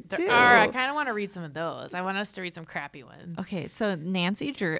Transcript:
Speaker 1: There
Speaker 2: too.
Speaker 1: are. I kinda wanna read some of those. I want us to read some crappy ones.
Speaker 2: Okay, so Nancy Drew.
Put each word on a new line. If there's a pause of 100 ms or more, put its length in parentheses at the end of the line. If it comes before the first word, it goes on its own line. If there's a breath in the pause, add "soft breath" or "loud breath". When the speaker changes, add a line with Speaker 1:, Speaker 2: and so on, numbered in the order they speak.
Speaker 1:
There
Speaker 2:
too.
Speaker 1:
are.
I
kinda
wanna
read
some
of
those.
I
want
us
to
read
some
crappy
ones.
Speaker 2:
Okay,
so
Nancy
Drew.